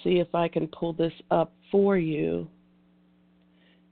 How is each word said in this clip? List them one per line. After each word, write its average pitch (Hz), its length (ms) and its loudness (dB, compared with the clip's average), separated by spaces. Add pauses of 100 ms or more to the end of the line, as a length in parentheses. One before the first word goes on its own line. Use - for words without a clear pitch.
see 180 160 2
if 170 160 -2
I 170 140 0
can 160 200 -4
pull 170 260 -8
this 160 180 -2 (180)
up 165 220 2 (180)
for 196 280 4
you 160 500 -2 (1400)